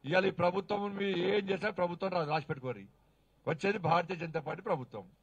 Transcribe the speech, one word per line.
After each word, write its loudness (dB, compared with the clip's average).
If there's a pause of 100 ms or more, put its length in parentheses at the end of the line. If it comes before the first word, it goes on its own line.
ఇవాళ 2
ఈ 2
ప్రభుత్వం 2 (160)
మీరు 0 (100)
ఏం 2
చేసినా 0
ప్రభుత్వం 0
రా-, 0
రాసి -2
పెట్టుకోరు. -4 (640)
వచ్చేది 0 (100)
భారతీయ 4
జనతా -4
పార్టీ -6
ప్రభుత్వం. -4 (180)